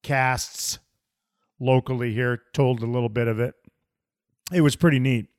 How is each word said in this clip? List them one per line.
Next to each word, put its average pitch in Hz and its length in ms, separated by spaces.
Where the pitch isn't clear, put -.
casts - 760
locally 127 540
here, 123 300
told 127 300
a 113 40
little 120 220
bit 117 200
of 110 120
it. 120 140
It 175 80
was 147 160
pretty 151 220
neat. 127 300